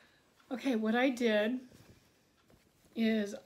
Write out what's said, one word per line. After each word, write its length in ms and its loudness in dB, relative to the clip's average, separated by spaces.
Okay, 240 -2
what 200 0
I 140 4
did 500 0
is 400 0